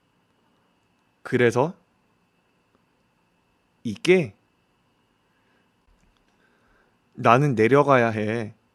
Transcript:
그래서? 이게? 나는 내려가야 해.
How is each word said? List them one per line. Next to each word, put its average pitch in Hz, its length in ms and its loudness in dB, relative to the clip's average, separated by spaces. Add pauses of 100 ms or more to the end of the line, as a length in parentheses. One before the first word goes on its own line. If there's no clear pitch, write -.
(1200)
그래서? 123 520 -2 (2000)
이게? 131 520 -2 (2750)
나는 123 420 2
내려가야 127 540 2
해. 107 460 -8 (200)